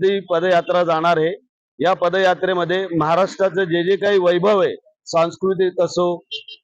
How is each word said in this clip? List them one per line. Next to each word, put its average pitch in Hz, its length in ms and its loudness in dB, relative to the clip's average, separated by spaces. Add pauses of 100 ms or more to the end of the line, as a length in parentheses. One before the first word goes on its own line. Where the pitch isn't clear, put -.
ही 196 160 0
पदयात्रा 180 640 0
जाणार 170 320 0
आहे. 160 180 0 (440)
या 170 160 2
पदयात्रेमध्ये 180 920 0
महाराष्ट्राचं 170 800 0
जे 170 260 0
जे 196 60 2
काही 202 220 0
वैभव 180 440 2
आहे, 127 140 0 (300)
सांस्कृतिक 180 720 0
असो, 175 440 -2 (400)